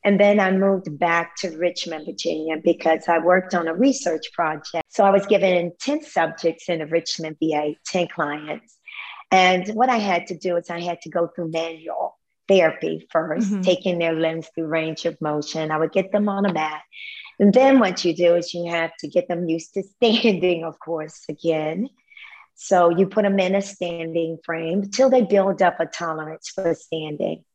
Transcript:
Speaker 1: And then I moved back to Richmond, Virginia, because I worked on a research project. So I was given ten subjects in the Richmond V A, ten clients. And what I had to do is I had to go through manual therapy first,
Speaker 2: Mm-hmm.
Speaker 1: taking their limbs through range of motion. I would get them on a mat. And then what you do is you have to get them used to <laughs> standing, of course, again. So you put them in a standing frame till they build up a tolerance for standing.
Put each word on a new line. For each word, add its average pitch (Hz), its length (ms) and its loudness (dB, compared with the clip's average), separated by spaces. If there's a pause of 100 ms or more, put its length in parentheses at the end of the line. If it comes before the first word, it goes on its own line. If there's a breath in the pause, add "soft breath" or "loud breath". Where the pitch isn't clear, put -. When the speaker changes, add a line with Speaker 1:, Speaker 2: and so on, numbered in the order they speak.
Speaker 1:
And 202 140 4
then 202 220 6
I 190 100 2
moved 190 480 0
back 170 400 -2
to 165 180 -8
Richmond, 165 500 -6
Virginia, 160 560 -6
because 160 460 0
I 170 100 4
worked 180 360 2
on 165 140 -2
a 165 60 -4
research 180 580 0
project. 156 560 -4
So - 160 2
I 196 60 6
was 196 160 4
given 180 540 2
ten 302 220 -4
subjects 160 680 -2
in 170 120 -2
the 151 60 -6
Richmond 160 520 -4
V 160 160 0
A, 151 320 -2
ten 175 220 -2
clients. 151 720 -8 (520 loud breath)
And 185 400 4
what 226 180 2
I 247 100 2
had 185 300 -2
to 180 80 -8
do 175 200 -4
is 175 140 -6
I 170 100 -8
had 175 220 -6
to - 80 -16
go 170 180 -2
through 165 240 -8
manual 165 680 -8 (300)
therapy 160 600 2
first, 160 400 -2
Speaker 2:
Mm-hmm. 196 120 -2
Speaker 1:
taking 185 360 0
their 165 160 0
limbs 160 400 -4
through 165 120 -6
range 160 400 -4
of 160 140 -4
motion. 151 500 -4
I 156 80 0
would 160 140 0
get 190 200 0
them 208 160 0
on 196 180 -2
a 185 60 0
mat. 156 300 -4 (560 loud breath)
And 202 160 6
then 269 240 8
what 185 260 0
you 170 100 2
do 175 200 4
is 170 180 -2
you 170 180 -6
have 165 280 -4
to 151 100 -12
get 175 200 0
them 175 200 -4
used 160 260 -4
to 196 80 -6
<laughs> - 140 -16
standing, 185 680 2
of 156 160 -10
course, 156 480 -10
again. 160 600 -2 (680 loud breath)
So 175 340 4
you 180 160 4
put 208 160 0
them 196 160 2
in 185 160 2
a 196 80 0
standing 165 840 -6
frame 165 460 -4
till 262 200 2
they 254 120 4
build 196 400 2
up 175 180 2
a 165 60 0
tolerance 160 640 -10
for 175 240 -2
standing. 156 680 -6 (100)